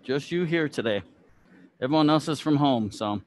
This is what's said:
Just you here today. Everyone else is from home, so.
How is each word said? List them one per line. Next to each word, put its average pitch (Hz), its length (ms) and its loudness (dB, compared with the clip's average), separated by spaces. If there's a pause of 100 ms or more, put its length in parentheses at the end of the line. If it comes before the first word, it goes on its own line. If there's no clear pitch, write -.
Just 139 300 -4
you 175 100 0
here 165 260 0
today. 110 340 -2 (760)
Everyone 151 300 2
else 151 160 2
is 151 140 -4
from 151 160 2
home, 131 340 2
so. 104 360 -4